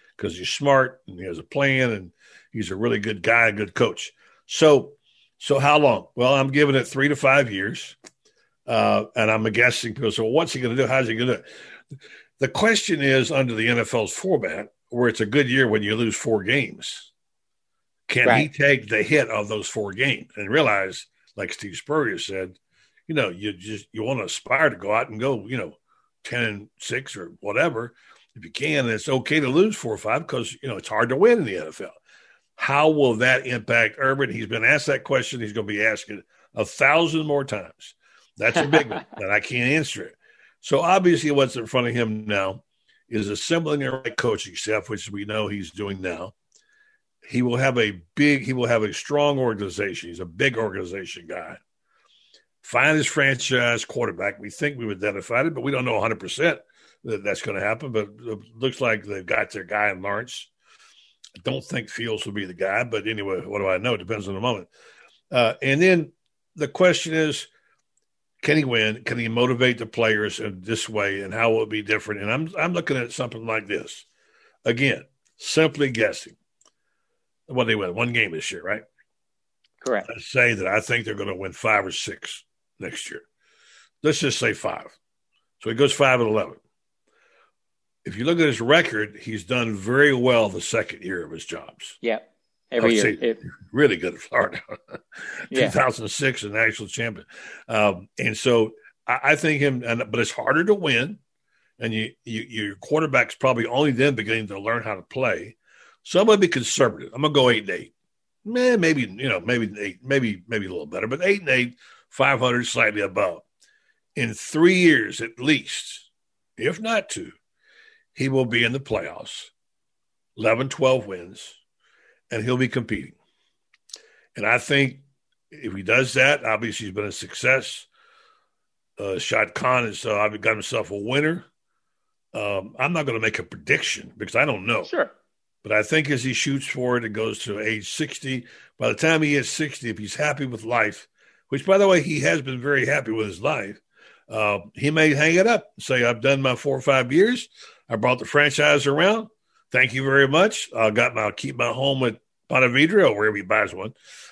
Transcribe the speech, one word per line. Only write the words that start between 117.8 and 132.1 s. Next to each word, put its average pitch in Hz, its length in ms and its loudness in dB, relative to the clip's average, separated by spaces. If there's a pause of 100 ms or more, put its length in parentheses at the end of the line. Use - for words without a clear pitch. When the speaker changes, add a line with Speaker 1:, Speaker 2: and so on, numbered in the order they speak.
Speaker 1:
he 135 160 -2
will 131 160 2
be 117 180 0
in 117 80 2
the 135 80 -4
playoffs, - 680 -8 (880)
eleven, 113 320 0
twelve 131 360 2
wins, 92 480 -14 (800)
and 113 140 -4
he'll 127 100 0
be 127 140 2
competing. 110 460 -6 (1200)
And 101 100 -4
I 120 120 4
think 139 400 0 (520)
if 104 220 -10
he 95 100 -10
does 120 300 2
that, 135 320 4
obviously 110 400 -4
he's 95 100 -10
been 104 80 -4
a 101 80 -6
success. - 760 -2 (1120)
Uh, 98 220 -6
Shad 110 340 0
Khan 127 300 2
has, 107 220 -8
uh, 107 240 2 (100)
got 110 140 0
himself 107 360 -4
a 101 80 -6
winner. 147 460 -2 (920)